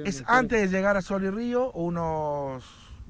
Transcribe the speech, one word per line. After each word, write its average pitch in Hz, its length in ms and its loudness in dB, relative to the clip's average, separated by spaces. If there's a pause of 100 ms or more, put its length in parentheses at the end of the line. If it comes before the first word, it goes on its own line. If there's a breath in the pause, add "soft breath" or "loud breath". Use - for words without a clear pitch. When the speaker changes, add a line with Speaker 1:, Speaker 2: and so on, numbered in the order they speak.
Speaker 1:
Es 143 180 -4
Speaker 2:
que - 60 -12
Speaker 1:
antes 240 320 4
de 190 160 2
llegar 202 200 4
a 190 60 0
Sol 196 220 -2
y 196 60 0
Río, 240 420 0
unos 156 920 -2 (460 loud breath)